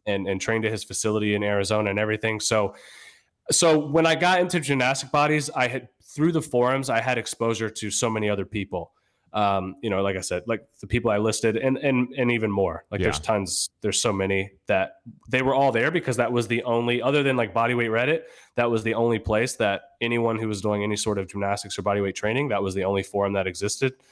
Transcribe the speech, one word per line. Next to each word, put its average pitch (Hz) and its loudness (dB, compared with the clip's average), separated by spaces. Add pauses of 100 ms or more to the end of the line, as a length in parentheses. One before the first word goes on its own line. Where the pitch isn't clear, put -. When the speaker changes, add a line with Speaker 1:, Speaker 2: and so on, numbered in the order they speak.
Speaker 1:
and, 98 -2
and 95 -2
trained 113 0
at 110 0
his 104 -6
facility 107 0
in 101 0
Arizona 104 0
and 98 0
everything. 107 -2
So, 104 0 (760)
so 160 4
when 151 2
I 160 4
got 180 4
into 180 0
gymnastic 135 0
bodies, 147 2
I 127 2
had, 127 -6 (140)
through 160 0
the 160 2
forums, 127 2
I 117 2
had 123 0
exposure 113 -2
to 104 -8
so 117 0
many 107 0
other 101 -2
people. 92 -6 (420)
Um, 98 0
you 113 -2
know, 95 2
like 98 0
I 92 -6
said, 90 -4
like, 113 -2 (180)
the - -14
people 117 0
I 104 2
listed 107 0
and, 131 0
and, 131 0
and 123 2
even 110 0
more. 95 -2
Like, 98 -4
there's 101 0
Speaker 2:
Yeah. - -8
Speaker 1:
tons, 101 -2 (140)
there's 104 0
so 110 0
many 95 -2 (140)
that 95 0 (360)
they 131 0
were 131 2
all 135 4
there 117 2
because 156 -2
that 120 2
was 120 0
the 117 0
only, 120 0
other 143 2
than, 135 2
like, 113 0
Bodyweight 117 2
Reddit, 127 2 (320)
that 120 2
was 113 0
the 110 0
only 117 2
place 110 0
that 101 0 (180)
anyone 117 0
who 110 -4
was 104 -4
doing 104 0
any 104 -2
sort 101 -2
of 95 -6
gymnastics 101 -4
or 101 -8
bodyweight 101 0
training, 120 -2
that 101 -2
was 95 -2
the 98 -2
only 98 0
forum 101 -2
that 95 0
existed. 107 -4 (200)